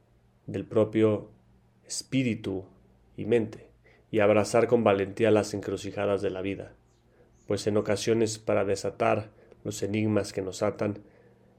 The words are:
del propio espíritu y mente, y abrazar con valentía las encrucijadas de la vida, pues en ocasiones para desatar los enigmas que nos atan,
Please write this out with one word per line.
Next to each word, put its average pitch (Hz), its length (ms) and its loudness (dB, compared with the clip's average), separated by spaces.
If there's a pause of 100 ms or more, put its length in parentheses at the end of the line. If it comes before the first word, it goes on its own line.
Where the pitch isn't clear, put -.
(460)
del 104 180 -6
propio 107 640 2 (560)
espíritu 107 800 -2 (520)
y 104 80 -8
mente, 107 440 -2 (420)
y 107 80 -2
abrazar 107 480 4
con 117 180 4
valentía 98 460 2
las 104 240 2
encrucijadas 98 680 -4
de 98 80 0
la 92 120 -8
vida, 98 320 -8 (720)
pues 101 200 -2
en 104 100 2
ocasiones 110 640 0
para 104 260 0
desatar 107 640 -2 (340)
los 107 180 -8
enigmas 107 500 0
que 98 100 -4
nos 95 200 -6
atan, 104 360 -2 (600)